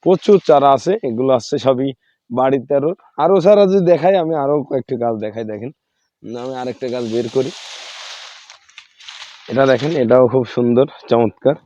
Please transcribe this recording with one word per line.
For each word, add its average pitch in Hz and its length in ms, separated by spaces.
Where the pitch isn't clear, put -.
প্রচুর 185 460
চারা 143 240
আছে, 165 320
এগুলো 131 300
আছে 127 240
সবই 131 340
বাড়ি 131 280
তেরো। 139 340
আরও 175 240
চারা 202 240
যদি 190 200
দেখাই, 175 300
আমি 165 200
আরও 143 280
কয়েকটি 131 320
গাছ 117 260
দেখাই। 107 220
দেখেন, 107 280
আমি 127 180
আরেকটা 127 320
গাছ 123 160
বের 117 300
করি, 135 180
এটা 135 160
দেখেন, 131 320
এটাও 123 300
খুব 127 180
সুন্দর 123 400
চমৎকার। 120 460